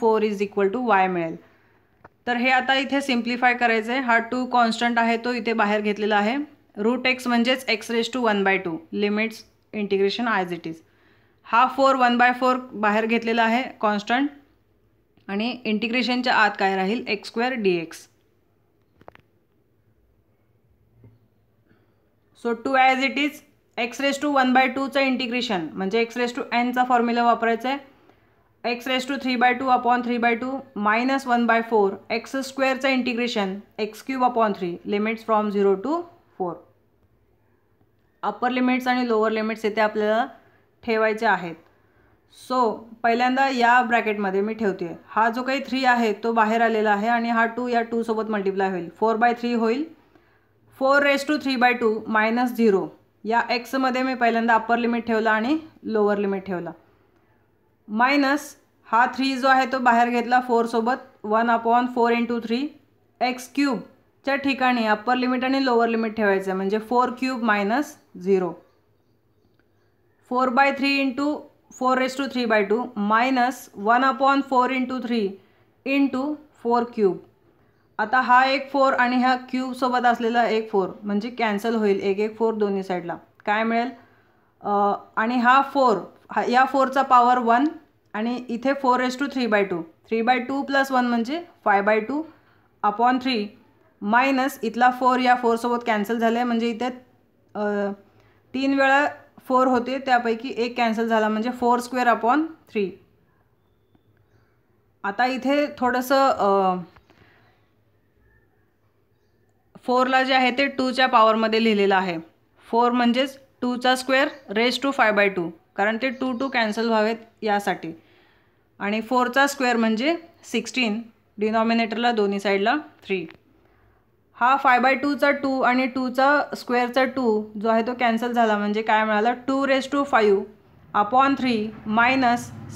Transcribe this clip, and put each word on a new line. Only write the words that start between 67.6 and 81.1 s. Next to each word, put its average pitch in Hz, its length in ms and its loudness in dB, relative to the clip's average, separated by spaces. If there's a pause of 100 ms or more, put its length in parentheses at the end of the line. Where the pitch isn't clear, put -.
झिरो. 185 280 0 (1800)
four 254 160 2
by 269 180 4
three 277 360 0
into 277 320 -2 (480)
four 254 160 2
raise 254 220 -2
to 277 40 -2
three 247 260 -4
by 214 100 4 (120)
two 240 100 0 (260)
minus 247 800 0
one 240 160 4
upon 269 340 2
four 254 400 0
into 254 300 -4
three 226 220 0 (580)
into 269 360 0 (440)
four 233 180 2 (140)
cube. 185 180 2 (800)
आता 220 220 0
हा 247 240 6
एक 269 280 -2
फोर 269 200 4
आणि 247 240 0
ह्या 254 200 2
क्यूबसोबत 247 720 -4
असलेला 233 420 2
एक 220 220 -2
फोर 190 180 0 (140)
म्हणजे 208 280 -4